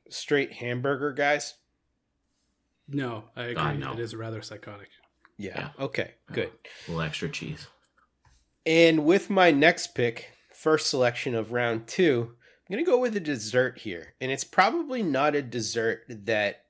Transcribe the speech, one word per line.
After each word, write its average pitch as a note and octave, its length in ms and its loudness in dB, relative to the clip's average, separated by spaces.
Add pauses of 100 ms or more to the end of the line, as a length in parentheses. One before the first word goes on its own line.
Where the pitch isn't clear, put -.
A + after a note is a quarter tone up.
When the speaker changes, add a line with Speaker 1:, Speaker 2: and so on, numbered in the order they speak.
Speaker 1:
straight - 440 -2
hamburger B2+ 580 -4
guys? C#3+ 440 -2 (1300)
Speaker 2:
No, B2+ 380 -6 (100)
I A#2+ 80 -10
agree. A#2+ 120 -8
Speaker 3:
God, - 240 -2
no. - 140 -8
Speaker 2:
It A2+ 60 -10
is A2+ 160 -8
rather A2 260 -10
psychotic. G2+ 460 -16 (500)
Speaker 1:
Yeah. G2 160 -10 (240)
Speaker 3:
Yeah. C3+ 80 -8
Speaker 1:
Okay, - 260 -6 (200)
good. F#2 180 -4 (380)
Speaker 3:
A F2 40 -8
little E2 100 -4
extra D#2 280 -6
cheese. D2+ 380 -12 (1000)
Speaker 1:
And D#3+ 400 6
with F#3+ 240 4
my F#3 220 8
next D3+ 440 4
pick, A#2+ 360 -2 (220)
first D#3 360 0
selection B2 460 0
of A2 160 -4
round A#2 360 -2
two, B2 440 2 (380)
I'm F3+ 60 -10
gonna D#4 100 -2
go B3+ 140 2
with A#3+ 160 -2
a G3+ 60 -4
dessert B2 580 -2
here. E2+ 400 -12
And C3 120 -4
it's C3+ 120 -4
probably B3+ 600 0
not D3 320 2
a C#3+ 60 0
dessert A2+ 680 -4
that G#2 600 -2